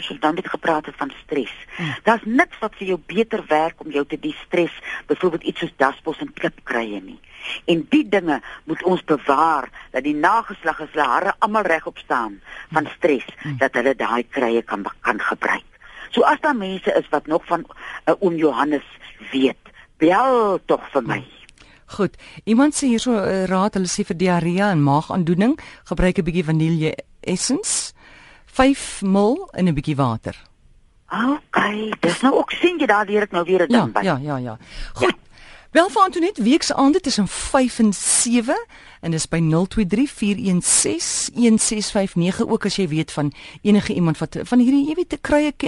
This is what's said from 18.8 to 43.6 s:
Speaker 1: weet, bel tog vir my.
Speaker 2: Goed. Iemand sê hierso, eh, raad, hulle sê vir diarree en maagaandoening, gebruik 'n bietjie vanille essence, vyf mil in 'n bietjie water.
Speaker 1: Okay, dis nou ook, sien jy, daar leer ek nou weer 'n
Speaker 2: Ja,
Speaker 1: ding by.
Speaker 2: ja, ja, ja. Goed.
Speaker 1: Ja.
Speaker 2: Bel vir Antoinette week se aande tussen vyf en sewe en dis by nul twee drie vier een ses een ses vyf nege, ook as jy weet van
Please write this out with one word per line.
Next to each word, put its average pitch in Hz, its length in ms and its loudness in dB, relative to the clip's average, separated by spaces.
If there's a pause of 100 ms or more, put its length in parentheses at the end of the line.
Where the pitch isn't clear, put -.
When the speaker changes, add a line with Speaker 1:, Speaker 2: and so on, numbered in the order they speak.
Speaker 1:
weet, 135 260 2 (400)
bel 208 680 2
tog 147 160 0 (100)
vir 139 120 0
my. 131 200 -4 (640)
Speaker 2:
Goed. - 300 -4 (280)
Iemand 269 280 4
sê 285 140 -2
hierso, 233 280 2
eh, 190 300 0
raad, 190 300 2
hulle 190 120 0
sê 208 180 -2
vir 175 120 -4
diarree 175 440 2
en 196 220 4
maagaandoening, 170 760 2 (240)
gebruik 180 340 0
'n 190 60 0
bietjie 170 200 0
vanille 160 520 0 (260)
essence, - 720 -4 (520)
vyf - 580 0
mil 208 500 2
in 185 140 2
'n 165 80 2
bietjie 147 200 -2
water. 120 400 -2 (800)
Speaker 1:
Okay, 214 880 -2
dis 170 240 0
nou 277 140 4
ook, - 180 -2
sien 349 240 0
jy, 269 80 2
daar 208 160 2
leer 208 220 0
ek - 40 -20
nou 175 140 0
weer 180 220 2
'n - 40 -4
Speaker 2:
Ja, 240 100 4
Speaker 1:
ding 123 120 -2
by. 202 100 0
Speaker 2:
ja, 170 180 0
ja, 147 160 -4
ja. 120 200 -10 (360)
Goed. - 160 0
Speaker 1:
Ja. - 60 -2 (560)
Speaker 2:
Bel 339 180 4
vir 415 120 2
Antoinette 359 420 0
week 269 200 4
se - 120 -2
aande 285 240 4
tussen 208 280 -2
vyf - 520 -2
en 214 140 4
sewe 240 600 0 (460)
en 165 100 -4
dis 160 160 -2
by 165 120 -2
nul 165 280 2
twee 220 200 0
drie 247 220 0
vier 202 280 -2
een 185 240 0
ses - 720 -2
een 220 240 6
ses - 320 -2
vyf 196 240 -2
nege, 180 320 0
ook 220 180 -2
as 196 100 -2
jy 190 120 0
weet 156 240 -2
van 147 200 -2 (300)